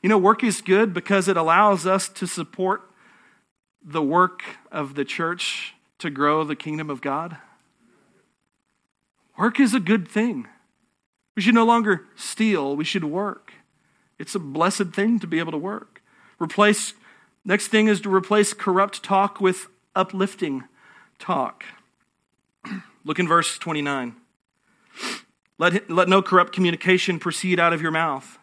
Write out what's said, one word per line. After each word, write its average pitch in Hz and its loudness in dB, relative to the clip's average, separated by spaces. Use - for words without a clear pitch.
You 185 2
know, 214 6
work 202 4
is 214 0
good 196 2
because 185 0
it 190 0
allows 175 4
us 185 0
to - -10
support 185 -6
the 156 -6
work 175 2
of 139 -8
the 143 -4
church - -8
to 165 -6
grow 147 0
the 147 -6
kingdom 151 -8
of 131 -8
God. 156 -6
Work 226 0
is 240 6
a 262 2
good 185 2
thing. 208 -2
We 208 -4
should 214 6
no 226 6
longer 226 2
steal. 160 -2
We 156 -4
should 175 -4
work. 185 -6
It's - -12
a 196 -2
blessed 165 -2
thing 220 0
to 180 -8
be 165 -2
able 165 -6
to 156 -6
work. - -10
Replace, 208 2
next 196 0
thing 220 4
is 208 2
to 202 -6
replace 196 2
corrupt 196 -2
talk 196 0
with 185 0
uplifting 185 -2
talk. - -4
<clears throat> - -12
Look 156 -6
in 175 0
verse 160 0
twenty-nine. 143 -6
"Let, 175 0
let 175 2
no 190 6
corrupt 180 2
communication 180 0
proceed 175 -2
out 170 4
of 156 -4
your 160 -2
mouth 160 -4